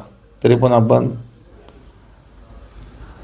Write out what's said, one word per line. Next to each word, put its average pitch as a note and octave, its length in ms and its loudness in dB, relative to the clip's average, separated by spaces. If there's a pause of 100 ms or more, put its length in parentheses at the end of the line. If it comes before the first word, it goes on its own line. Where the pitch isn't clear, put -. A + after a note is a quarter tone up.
(440)
तरी B2 120 2
पण B2 160 0
आपण B2 380 0 (2250)